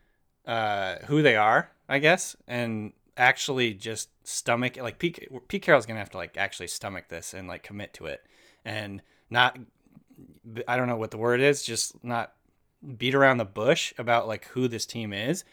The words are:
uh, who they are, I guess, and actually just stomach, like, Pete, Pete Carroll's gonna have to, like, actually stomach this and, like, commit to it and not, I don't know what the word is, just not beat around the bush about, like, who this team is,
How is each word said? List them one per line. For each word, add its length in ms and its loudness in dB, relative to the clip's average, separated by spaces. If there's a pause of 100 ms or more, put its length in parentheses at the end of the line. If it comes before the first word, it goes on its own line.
(460)
uh, 500 -2 (100)
who 160 2
they 140 6
are, 340 6 (180)
I 100 0
guess, 380 2 (100)
and 460 -4 (240)
actually 580 2
just 340 -10 (160)
stomach, 520 -2
like, 220 -10
Pete, 300 -6 (200)
Pete 140 -4
Carroll's 240 4
gonna 120 -8
have 120 -10
to, 60 -18
like, 200 -10
actually 320 -4
stomach 400 -10
this 260 -12
and, 140 -12
like, 140 -12
commit 320 -14
to 120 -14
it 180 -12 (400)
and 380 -10 (280)
not, 280 2 (1080)
I 100 0
don't 120 0
know 80 0
what 140 -4
the 80 -10
word 220 2
is, 220 4
just 400 -6
not 300 -6 (640)
beat 180 0
around 240 6
the 60 0
bush 540 0
about, 280 2
like, 220 -6
who 200 0
this 180 -4
team 260 -8
is, 400 -4